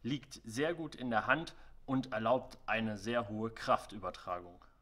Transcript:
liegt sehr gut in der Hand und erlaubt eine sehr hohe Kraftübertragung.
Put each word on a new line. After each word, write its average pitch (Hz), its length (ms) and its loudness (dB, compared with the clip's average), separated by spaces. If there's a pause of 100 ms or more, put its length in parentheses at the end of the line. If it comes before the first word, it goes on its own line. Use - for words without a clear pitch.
liegt 127 420 -6
sehr 143 300 0
gut 160 220 -6
in 127 140 -4
der 107 160 4
Hand 151 280 2 (320)
und 131 260 0
erlaubt 113 540 2
eine 110 300 2
sehr 110 320 0
hohe 107 220 -2
Kraftübertragung. 90 1120 -2 (180)